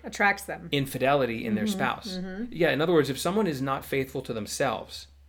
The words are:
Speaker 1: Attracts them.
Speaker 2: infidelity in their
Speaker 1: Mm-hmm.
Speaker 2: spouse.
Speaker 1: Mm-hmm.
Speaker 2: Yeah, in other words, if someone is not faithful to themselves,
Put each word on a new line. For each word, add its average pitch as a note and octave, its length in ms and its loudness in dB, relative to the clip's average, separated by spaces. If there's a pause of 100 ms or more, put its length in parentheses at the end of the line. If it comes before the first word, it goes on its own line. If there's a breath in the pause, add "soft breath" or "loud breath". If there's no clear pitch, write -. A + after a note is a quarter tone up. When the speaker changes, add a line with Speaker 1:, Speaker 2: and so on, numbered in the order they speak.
Speaker 1:
Attracts G3+ 400 0
them. E3 280 -10
Speaker 2:
infidelity C3 760 2
in G#2+ 100 2
their G#2+ 100 0
Speaker 1:
Mm-hmm. G#2+ 80 -2
Speaker 2:
spouse. F#3 440 -2
Speaker 1:
Mm-hmm. F#3 340 -6
Speaker 2:
Yeah, D#3+ 200 4
in C3+ 100 0
other E3+ 120 4
words, C#3+ 160 6
if C3+ 100 -4
someone G3 280 2
is C#3 140 -2
not C3+ 240 -2
faithful C3+ 360 -2
to B2 120 -8
themselves, G#2+ 720 -4 (220)